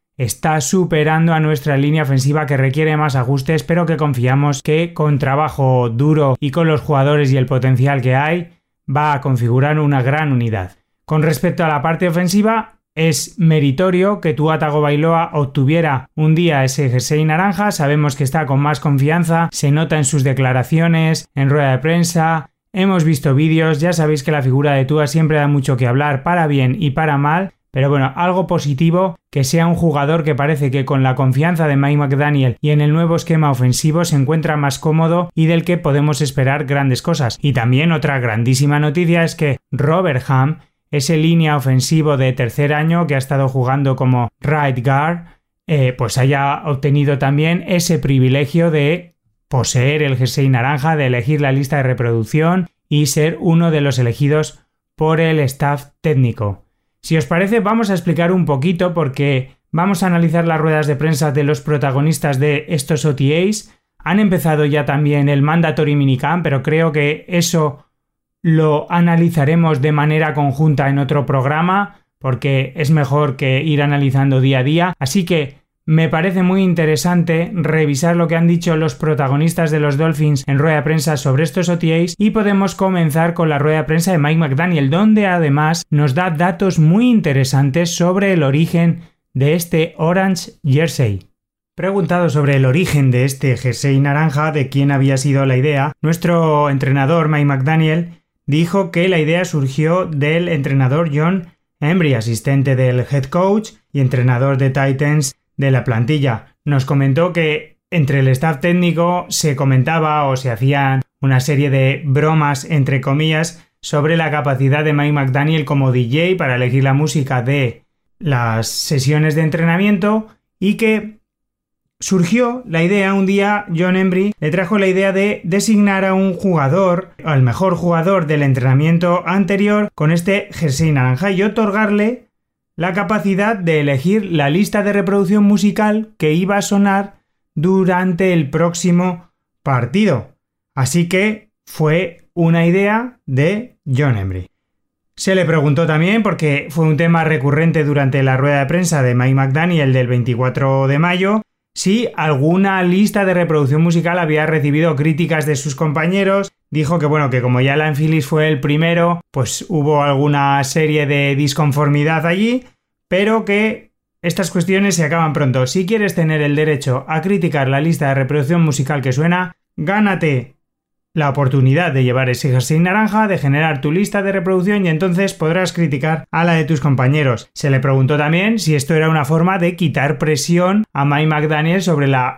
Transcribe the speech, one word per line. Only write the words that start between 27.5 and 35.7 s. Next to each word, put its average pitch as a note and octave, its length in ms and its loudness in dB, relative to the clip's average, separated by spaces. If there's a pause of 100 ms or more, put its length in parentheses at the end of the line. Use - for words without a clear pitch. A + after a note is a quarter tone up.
pero C3+ 180 0
bueno, C3+ 260 0
algo F3+ 300 0
positivo E3 720 0 (140)
que C#3 120 -2
sea E3 220 0
un E3+ 80 2
jugador D#3+ 500 0
que D3 120 0
parece C#3+ 340 0
que C3+ 160 -2
con C3+ 160 0
la C3 140 2
confianza D3+ 520 0
de C#3+ 80 0
Mike C#3 220 2
McDaniel C#3+ 640 0
y D3 80 -2
en D3 120 2
el D3 120 2
nuevo E3 220 2
esquema D#3+ 340 0
ofensivo C#3 560 0
se E3 100 -2
encuentra D3+ 420 0
más C#3+ 200 -2
cómodo E3 560 0
y D#3+ 140 2
del E3+ 180 0
que F3 140 0